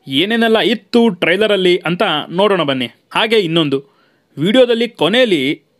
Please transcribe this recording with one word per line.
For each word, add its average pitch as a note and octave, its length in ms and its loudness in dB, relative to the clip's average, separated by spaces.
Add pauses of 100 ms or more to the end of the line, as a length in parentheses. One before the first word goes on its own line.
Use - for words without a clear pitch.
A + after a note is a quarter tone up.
ಏನೇನೆಲ್ಲ A3 500 0
ಇತ್ತು A#3 500 0
ಟ್ರೈಲರಲ್ಲಿ F#3 680 0
ಅಂತ F3 260 -4 (280)
ನೋಡೋಣ F#3+ 320 0
ಬನ್ನಿ. C3 240 -4 (240)
ಹಾಗೆ A3 280 0
ಇನ್ನೊಂದು, D#3+ 460 0 (540)
ವಿಡಿಯೋದಲ್ಲಿ A#3 500 2
ಕೊನೆಯಲ್ಲಿ F3 760 0 (180)